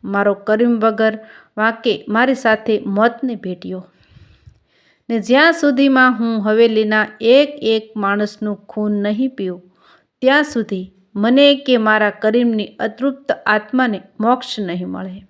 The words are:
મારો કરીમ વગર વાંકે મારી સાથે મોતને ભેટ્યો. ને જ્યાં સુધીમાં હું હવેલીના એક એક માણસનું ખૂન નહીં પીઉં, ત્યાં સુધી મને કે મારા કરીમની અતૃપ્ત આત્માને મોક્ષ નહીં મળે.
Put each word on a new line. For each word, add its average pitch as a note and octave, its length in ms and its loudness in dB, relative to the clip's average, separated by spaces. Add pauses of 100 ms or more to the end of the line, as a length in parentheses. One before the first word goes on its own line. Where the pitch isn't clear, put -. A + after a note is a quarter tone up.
મારો G3+ 360 0
કરીમ A#3 380 0
વગર A3 360 0 (400)
વાંકે A3 380 -2 (140)
મારી A#3+ 300 0
સાથે A3 360 -2 (180)
મોતને A3+ 460 0
ભેટ્યો. F3+ 460 -12 (1300)
ને A#3 120 -2
જ્યાં C4+ 380 4
સુધીમાં C4 580 4
હું A3+ 240 -2
હવેલીના G#3+ 640 2 (240)
એક C#4 220 4 (160)
એક A3 180 -2 (120)
માણસનું G#3 680 -4
ખૂન G#3 360 -4
નહીં G#3+ 340 -2
પીઉં, F3+ 260 -8 (600)
ત્યાં C#4 240 2
સુધી G#3+ 380 -6 (320)
મને B3 320 4 (120)
કે C4 220 0
મારા G#3+ 380 2
કરીમની A3 600 0
અતૃપ્ત C4 680 -4
આત્માને G#3+ 520 -2 (200)
મોક્ષ A#3+ 420 -2
નહીં F3+ 300 -8
મળે. F#3 380 -12